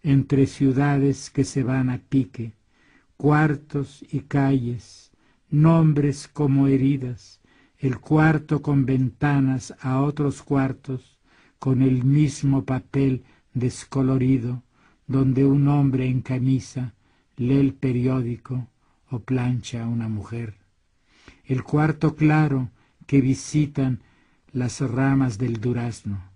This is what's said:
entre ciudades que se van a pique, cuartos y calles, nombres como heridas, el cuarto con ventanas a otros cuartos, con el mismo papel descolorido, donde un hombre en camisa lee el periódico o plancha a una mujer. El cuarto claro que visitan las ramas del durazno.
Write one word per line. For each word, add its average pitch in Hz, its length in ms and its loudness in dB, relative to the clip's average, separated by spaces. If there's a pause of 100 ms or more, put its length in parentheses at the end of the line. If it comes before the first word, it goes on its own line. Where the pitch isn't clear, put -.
entre 139 400 2
ciudades 139 840 0
que 135 120 -2
se 135 220 -2
van 127 260 -2
a 123 80 -6
pique, 117 540 -4 (640)
cuartos 147 920 -2
y 143 120 -6
calles, 135 920 -2 (400)
nombres 151 760 2
como 139 400 2
heridas, 131 720 -2 (360)
el 127 220 -2
cuarto 156 640 2
con 139 240 0
ventanas 131 920 0
a 131 200 -2
otros 143 440 -2
cuartos, 135 720 -4 (400)
con 131 240 0
el 127 220 2
mismo 139 600 2
papel 131 600 -2 (280)
descolorido, 127 1080 -2 (460)
donde 135 360 2
un 139 220 4
hombre 139 400 2
en 127 160 0
camisa 127 720 -2 (420)
lee 131 220 2
el 135 160 2
periódico 123 960 -4 (420)
o 123 80 -6
plancha 123 640 -4
a 117 60 -6
una 117 200 -4
mujer. 110 460 -8 (880)
El 127 200 -4
cuarto 151 500 0
claro 151 560 2 (380)
que 139 120 4
visitan 135 840 -2 (500)
las 123 280 -4
ramas 131 560 0
del 117 240 -4
durazno. 117 760 -6